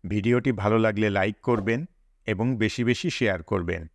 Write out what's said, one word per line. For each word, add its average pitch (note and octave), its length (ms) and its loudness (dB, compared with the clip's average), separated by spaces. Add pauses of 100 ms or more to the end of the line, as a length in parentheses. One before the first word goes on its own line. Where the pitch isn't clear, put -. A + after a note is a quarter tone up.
ভিডিওটি A2 480 2
ভালো G#2 260 2
লাগলে G#2+ 320 2
লাইক G2+ 320 0
করবেন A2+ 380 0 (460)
এবং A2 200 -2 (100)
বেশি A2 280 -2
বেশি B2 260 0
শেয়ার G2 320 0
করবেন। F2 400 -4 (120)